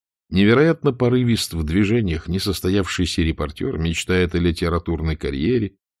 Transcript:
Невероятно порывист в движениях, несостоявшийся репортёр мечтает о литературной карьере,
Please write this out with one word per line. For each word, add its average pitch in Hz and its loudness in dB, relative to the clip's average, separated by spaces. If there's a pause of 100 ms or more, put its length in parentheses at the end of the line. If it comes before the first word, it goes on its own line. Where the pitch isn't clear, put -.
(280)
Невероятно 131 4
порывист 123 0
в 82 -2
движениях, 95 0
несостоявшийся 92 -2
репортёр 76 -4
мечтает 85 -2
о 87 0
литературной 82 -2
карьере, 90 -2 (240)